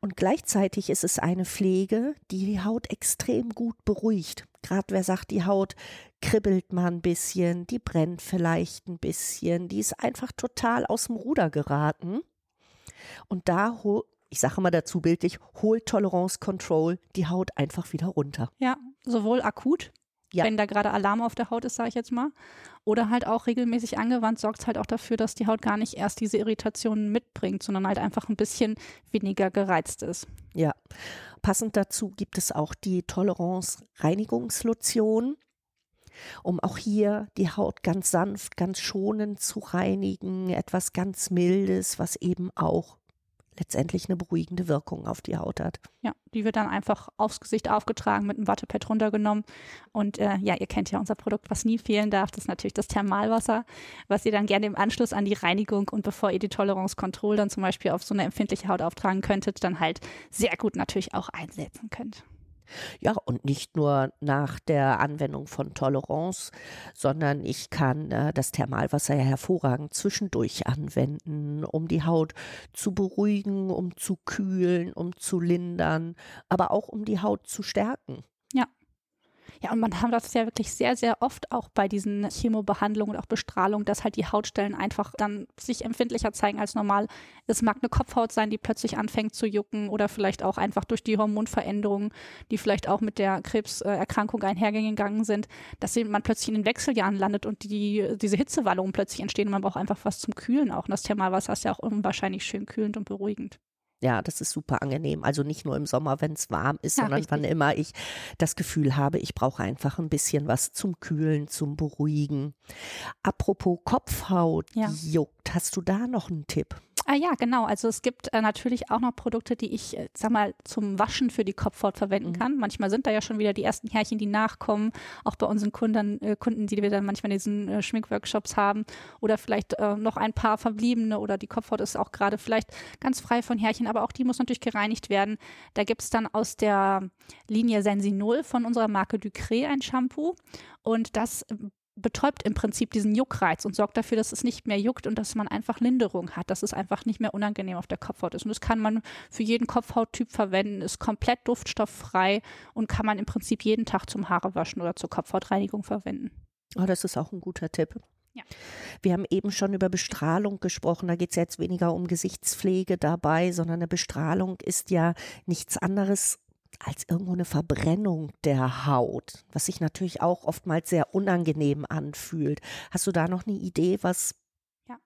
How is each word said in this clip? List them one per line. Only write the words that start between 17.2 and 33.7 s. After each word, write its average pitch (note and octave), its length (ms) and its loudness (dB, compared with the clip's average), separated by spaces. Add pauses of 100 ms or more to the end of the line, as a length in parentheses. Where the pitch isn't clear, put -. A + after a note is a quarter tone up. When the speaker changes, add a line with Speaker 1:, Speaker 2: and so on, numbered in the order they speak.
Speaker 1:
Haut F#3 280 0
einfach - 380 -2
wieder D#3+ 140 -2
runter. C#3 520 -2
Speaker 2:
Ja, C4 180 2 (260)
sowohl A#3 380 2
akut, - 500 0 (400)
Speaker 1:
Ja. F3 140 2
Speaker 2:
wenn A3 120 2
da G#3 100 4
gerade G#3 240 2
Alarm G3+ 300 2
auf A#3 140 -2
der A#3 140 -2
Haut A#3+ 160 -4
ist, B3 100 -4
sag A#3 120 -2
ich A#3 80 -6
jetzt A#3 160 -4
mal, B3+ 180 0 (560)
oder G#3+ 240 4
halt A#3+ 180 2
auch A3+ 200 0
regelmäßig A#3 500 0
angewandt, A3+ 420 2
sorgt's - 280 -2
halt A#3 100 0
auch G#3 80 -2
dafür, A3+ 320 -2
dass A3 180 0
die G#3 120 0
Haut A3 140 2
gar G#3 160 0
nicht G#3+ 180 -2
erst G3 260 -2
diese G#3+ 160 0
Irritationen G#3+ 720 0
mitbringt, G3 520 -2
sondern F#3+ 240 0
halt F#3+ 100 2
einfach - 320 -2
ein G#3+ 80 2
bisschen G#3+ 380 2 (360)
weniger G3 400 2
gereizt F#3+ 520 0
ist. - 240 -6 (260)
Speaker 1:
Ja. D#3+ 200 2 (680)
Passend A3 340 2
dazu G3+ 360 0
gibt - 260 -6
es - 140 0
auch D3+ 240 -2
die F3+ 280 -2
Tolerance F#3 800 -2 (140)